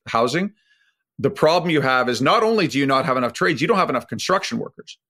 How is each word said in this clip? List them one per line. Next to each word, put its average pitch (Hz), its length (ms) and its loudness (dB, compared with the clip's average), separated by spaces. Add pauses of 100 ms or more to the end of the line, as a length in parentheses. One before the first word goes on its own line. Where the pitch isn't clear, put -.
housing. 135 460 0 (680)
The 107 100 0
problem 170 400 2
you 151 120 2
have 127 260 2
is 123 140 -2
not 185 200 4
only 220 260 2
do 139 120 -2
you 139 60 0
not 139 200 2
have 131 120 0
enough 120 160 -2
trades, 175 280 -2
you 165 60 2
don't 214 100 2
have 165 120 2
enough 123 180 -4
construction 147 500 -4
workers. - 400 -12 (120)